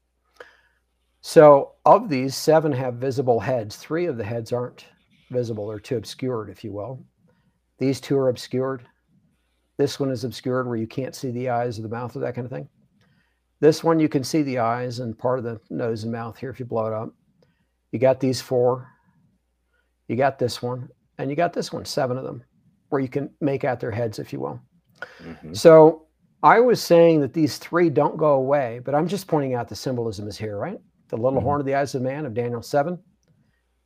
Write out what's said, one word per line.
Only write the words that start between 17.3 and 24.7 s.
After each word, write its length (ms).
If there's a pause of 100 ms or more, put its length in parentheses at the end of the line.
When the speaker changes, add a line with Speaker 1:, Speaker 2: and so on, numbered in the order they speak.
Speaker 1:
You 60
got 220
these 200
four. 480 (1200)
You 80
got 220
this 240
one. 260 (300)
And 120
you 60
got 160
this 200
one, 120
seven 320
of 80
them, 180 (460)
where 120
you 80
can 220 (100)
make 240
out 140
their 140
heads, 260
if 140
you 80
will. 200 (640)